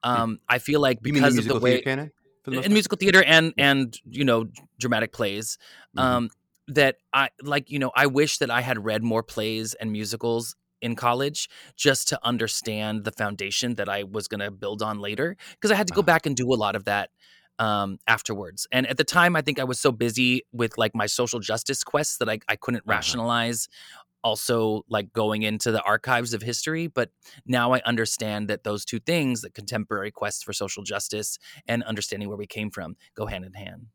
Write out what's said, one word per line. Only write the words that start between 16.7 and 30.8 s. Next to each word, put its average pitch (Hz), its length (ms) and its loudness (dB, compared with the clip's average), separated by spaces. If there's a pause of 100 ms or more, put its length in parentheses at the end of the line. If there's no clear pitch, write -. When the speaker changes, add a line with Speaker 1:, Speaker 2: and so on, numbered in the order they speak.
Speaker 2:
of 101 100 -4
that 101 240 0 (500)
um, 101 480 0
afterwards. 101 640 -2
And 127 160 2
at 135 100 -4
the 156 60 2
time, 175 320 4
I 156 60 2
think 139 180 -2
I 135 40 0
was 127 160 -2
so 135 120 4
busy 120 600 2
with, 117 260 -2
like, 110 180 2
my 107 100 0
social 120 340 -2
justice 110 440 -4
quests - 340 -2
that 110 120 0
I, 110 180 -2
I 107 80 -2
couldn't 120 260 -6
Speaker 1:
Uh-huh. 107 140 -4
Speaker 2:
rationalize 117 720 -2 (560)
also, 110 680 2
like, 107 240 -4
going 107 300 2
into 107 280 0
the 110 120 2
archives 117 500 0
of 101 80 -4
history. 156 460 -4
But 123 240 -2 (340)
now 123 280 2
I 127 120 2
understand 110 640 -2
that 104 140 -4
those 104 200 -4
two 117 160 -6
things, 135 420 0
the - 80 -14
contemporary 104 640 -6
quests - 320 -6
for 107 100 -10
social 101 300 -6